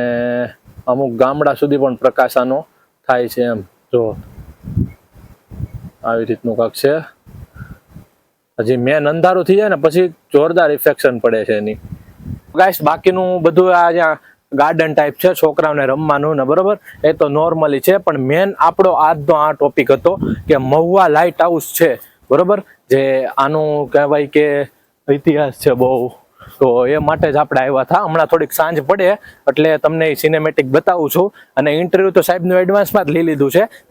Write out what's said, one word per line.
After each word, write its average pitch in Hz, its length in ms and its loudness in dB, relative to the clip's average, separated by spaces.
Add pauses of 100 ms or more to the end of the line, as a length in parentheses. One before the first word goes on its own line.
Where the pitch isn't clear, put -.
(880)
અમુક 131 240 -2
ગામડા 139 420 0
સુધી 143 240 0
પણ 131 180 0
પ્રકાશ 127 420 0
આનો 131 300 -2 (400)
થાય 123 200 0
છે 123 140 -4
એમ. 117 200 -2
જો 113 540 -4 (1900)
આવી 117 220 -4
રીતનું 110 320 -6
કાંક 113 160 -4
છે. 147 240 0 (1600)
હજી 120 180 -2
મેન 147 320 0
અંધારું 175 340 0
થઈ 185 120 2
જાય 208 140 2
ને 185 60 -2
પછી 160 320 2
જોરદાર 160 640 0
ઇફેક્શન 135 480 0
પડે 113 260 0
છે 110 120 -2
એની. 107 200 -6 (800)
ગાઈસ, 185 280 0
બાકીનું 180 580 0
બધું 175 360 4
આ 170 140 2
જ્યાં 165 260 0 (360)
ગાર્ડન 156 400 0
ટાઇપ 147 200 0
છે, 185 200 0
છોકરાઓને 151 520 0
રમવાનું 147 500 0
ને, 135 80 -2
બરોબર, 185 360 0 (240)
એ 156 100 2
તો 156 160 0
normally 156 500 0
છે, 190 180 2
પણ 170 200 -2
મેન 160 420 -2
આપણો 175 320 2
આજનો 156 420 0
આ 151 180 2
ટોપિક 143 400 0
હતો 170 280 0 (280)
કે 151 100 2
મહુવા 165 500 2
લાઇટ 160 340 0
હાઉસ 165 400 -2
છે, 151 180 2 (300)
બરોબર, 180 300 2 (300)
જે 135 360 0 (120)
આનું 147 540 -2
કહેવાય 147 360 2
કે 147 340 0 (500)
ઇતિહાસ 143 420 0
છે - 180 0
બહુ, 123 400 0 (480)
તો 123 280 2
એ 147 100 0
માટે 156 340 -2
જ 135 40 -2
આપણે 143 260 0
આવ્યા 131 200 0
હતા. 175 220 0
હમણાં 160 220 -2
થોડીક 156 260 0
સાંજ 160 300 -2
પડે 185 240 0 (420)
એટલે 151 300 2
તમને 160 300 0
એ 151 60 0
સિનેમેટિક 156 520 0
બતાવું 156 440 0
છું. 185 240 0 (240)
અને 147 140 0
ઇન્ટરવ્યૂ 180 400 0
તો 180 100 4
સાહેબનું 180 380 0
એડવાન્સમાં 196 460 0
જ 143 40 -2
લઈ 165 120 0
લીધું 143 300 0
છે, 202 160 2 (240)